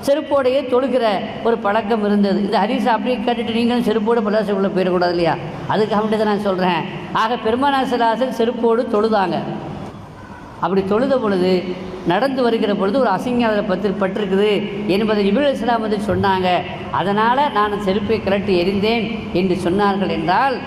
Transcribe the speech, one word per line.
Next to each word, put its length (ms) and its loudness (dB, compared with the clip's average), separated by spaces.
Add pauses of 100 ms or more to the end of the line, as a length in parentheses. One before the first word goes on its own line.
செருப்போடையே 640 0
தொழுகிற 380 2 (360)
ஒரு 140 2
பழக்கம் 480 0
இருந்தது. 340 2
இந்த 200 0
ஹதீஸை 280 0
அப்படியே 300 0
கேட்டுட்டு 360 -2
நீங்களும் 300 2
செருப்போடு 360 2
பள்ளிவாசலுக்குள்ள 560 0
போயிடக்கூடாது 340 2
இல்லையா? 260 2 (340)
அதுக்காக 300 2
வேண்டி 180 0
தான் 80 0
நான் 140 2
சொல்றேன். 440 0 (300)
ஆக 240 0
பெருமானார் 480 0
ஸல்லல்லாஹு 60 -4
அலைஹி 320 2
வஸல்லம் 140 -2
செருப்போடு 560 2
தொழுதாங்க. 460 2 (1200)
அப்படி 240 0
தொழுத 340 2
பொழுது, 460 2 (440)
நடந்து 360 0
வருகிற 320 2
பொழுது 240 0
ஒரு 100 2
அசிங்கம் 320 0
அதில் 220 2
பத்து 260 -2
பட்டிருக்குது 960 0
என்பதை 460 2
ஜிப்ரீல் 80 2
அலைஹிஸ்ஸலாம் 420 0
வந்து 260 -2
சொன்னாங்க. 540 2 (300)
அதனால 580 2
நான் 320 0
செருப்பை 420 0
கழட்டி 400 0
எறிந்தேன் 680 -2
என்று 300 2
சொன்னார்கள் 460 0
என்றால் 580 0